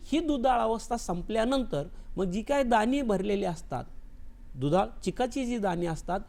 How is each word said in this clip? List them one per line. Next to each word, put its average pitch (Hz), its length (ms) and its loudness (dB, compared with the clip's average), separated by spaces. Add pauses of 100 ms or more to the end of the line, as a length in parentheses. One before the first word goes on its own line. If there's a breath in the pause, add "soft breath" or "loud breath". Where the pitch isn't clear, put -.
ही 294 140 0
दुधाळ 262 420 2
अवस्था 226 360 0
संपल्यानंतर 214 880 0 (300 soft breath)
मग 180 80 0
जी 190 180 0
काय 277 200 2
दाणे 240 400 4
भरलेली 202 420 2
असतात, 156 400 -4 (680)
दुधाळ 147 320 4 (180)
चिकाची 247 420 0
जी 240 120 0
दाणे 175 280 0
असतात, 170 420 -2